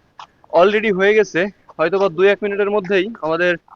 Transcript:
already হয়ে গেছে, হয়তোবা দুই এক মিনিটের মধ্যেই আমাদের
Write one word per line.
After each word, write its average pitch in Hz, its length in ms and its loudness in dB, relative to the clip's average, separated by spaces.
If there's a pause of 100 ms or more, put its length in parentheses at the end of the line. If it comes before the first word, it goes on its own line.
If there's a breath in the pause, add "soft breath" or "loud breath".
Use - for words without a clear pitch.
(520)
already 208 420 2
হয়ে 196 200 2
গেছে, 196 320 0 (320)
হয়তোবা 190 300 0
দুই 180 200 2
এক 202 140 2
মিনিটের 202 280 -2
মধ্যেই 202 400 -2 (120)
আমাদের 170 340 -2 (200)